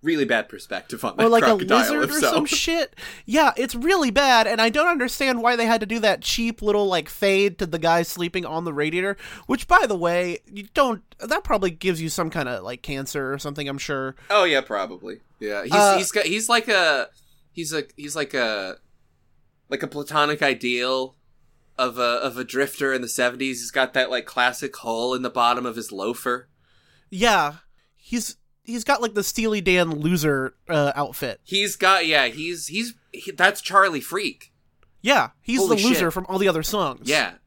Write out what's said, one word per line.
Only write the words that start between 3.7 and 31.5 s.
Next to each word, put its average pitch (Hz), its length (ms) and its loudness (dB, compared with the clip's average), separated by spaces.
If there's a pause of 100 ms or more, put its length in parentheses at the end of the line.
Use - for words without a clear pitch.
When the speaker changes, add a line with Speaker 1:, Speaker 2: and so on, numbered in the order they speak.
Speaker 2:
really 285 380 2
bad, 247 340 4
and 220 160 0
I 226 80 4
don't 294 200 2
understand 254 520 0
why 240 140 4
they 233 100 0
had 226 140 2
to 214 80 -6
do 226 120 -2
that 208 220 2
cheap 233 400 -2
little, 208 240 2
like, 175 220 0
fade 196 520 2
to 202 60 -2
the 165 140 -6
guy 165 240 2
sleeping 175 420 -6
on 160 200 -6
the 165 80 -6
radiator, 175 420 -2 (320)
which, - 220 -2
by 359 180 6
the 208 80 0
way, 175 440 -2 (120)
you 202 220 -14
don't, 254 280 2 (180)
that 294 260 -4
probably 196 260 0
gives 165 300 -2
you 160 80 -4
some 160 200 -4
kinda, 123 320 -4
like, 120 220 -12
cancer 139 500 -6
or 139 60 -8
something, 143 300 -8
I'm 139 100 -6
sure. 135 360 -6 (140)
Speaker 1:
Oh, 202 140 4
yeah, 147 180 4
probably. 98 600 -6 (180)
Yeah, 104 240 -6
he's, 131 100 -4
Speaker 2:
Uh, 202 240 6
Speaker 1:
he's 190 140 -2
got, 208 140 0
he's 214 240 -2
like 233 180 2
a, 165 400 2 (440)
he's 160 220 -8
a, 151 120 -4 (100)
he's 147 220 -12
like 143 180 -4
a, 107 400 -2 (920)
like 139 120 -4
a 139 60 -6
platonic 147 560 0
ideal 127 720 -2 (640)
of 127 180 -2
a, 127 60 0
of 120 340 -2
a 127 60 -6
drifter 135 500 -2
in 127 80 -2
the 117 80 -8
seventies. 127 520 -2
He's 117 100 -10
got 131 240 0
that, 127 160 0
like, 120 160 -4
classic 127 480 -2
hole 120 400 -4
in 127 80 -4
the 127 80 -4
bottom 120 340 2
of 117 100 -6
his 113 160 -10
loafer. 120 560 -4 (640)
Speaker 2:
Yeah, 185 460 2 (400)
he's, - 420 -8 (260)
he's 233 200 -8
got, 254 180 2
like, 226 140 -2
the 202 80 0
Steely 214 380 0
Dan 180 280 4
loser, 151 640 0 (160)
uh, 147 260 2
outfit. 139 480 -6
Speaker 1:
He's 202 320 -2